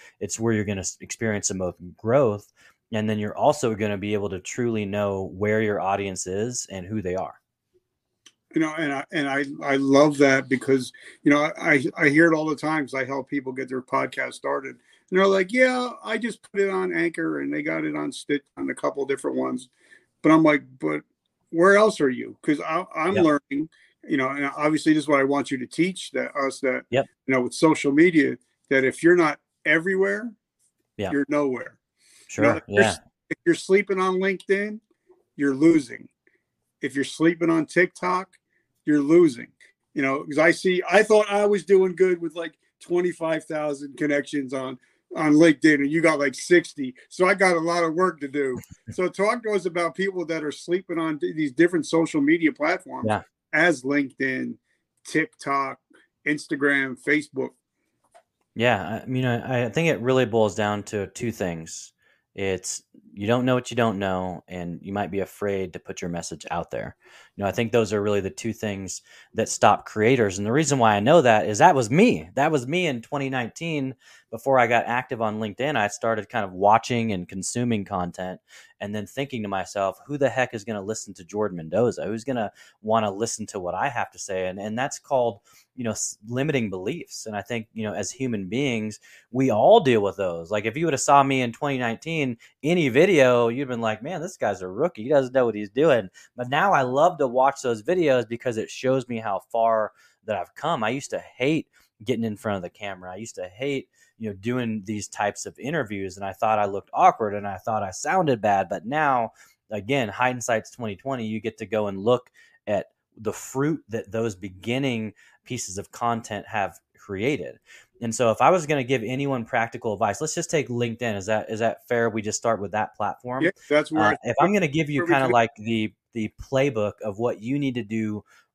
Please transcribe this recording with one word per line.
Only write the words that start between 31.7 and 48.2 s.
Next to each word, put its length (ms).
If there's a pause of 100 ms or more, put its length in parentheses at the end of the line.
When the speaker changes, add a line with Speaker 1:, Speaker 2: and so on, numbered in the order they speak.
Speaker 1:
Sure. 180
Speaker 2:
You 60
know, 80
if 100
you're 140
Speaker 1:
Yeah. 60
Speaker 2:
s-, 100 (320)
if 160
you're 80
sleeping 440
on 180
LinkedIn, 640 (560)
you're 180
losing. 560 (720)
If 120
you're 100
sleeping 440
on 160
TikTok, 720 (480)
you're 160
losing. 520 (420)
You 80
know, 220
'cause 140
I 120
see, 400
I 140
thought 260
I 160
was 180
doing 300
good 260
with, 140
like, 200 (260)
twenty-five 640
thousand 520
connections 560
on, 240 (380)
on 200
LinkedIn, 420
and 140
you 100
got, 180
like, 160
sixty. 580 (160)
So 180
I 80
got 220
a 40
lot 240
of 100
work 260